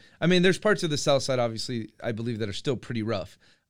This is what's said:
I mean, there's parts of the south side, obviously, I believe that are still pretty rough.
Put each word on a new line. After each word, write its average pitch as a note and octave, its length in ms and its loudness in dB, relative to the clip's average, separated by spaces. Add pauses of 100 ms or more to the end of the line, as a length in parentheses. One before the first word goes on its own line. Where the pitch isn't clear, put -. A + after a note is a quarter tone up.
(200)
I D#3 60 0
mean, F3+ 160 6
there's F#3+ 160 4
parts D#3+ 240 2
of E3 80 -2
the D3 80 -2
south C#3 240 2
side, C3 160 -2
obviously, A#2 520 -4 (120)
I A#2+ 100 -4
believe A2+ 280 -4
that A2 80 -4
are G2 40 -8
still C#3 240 -4
pretty A#2 260 -6
rough. G#2 360 -6 (320)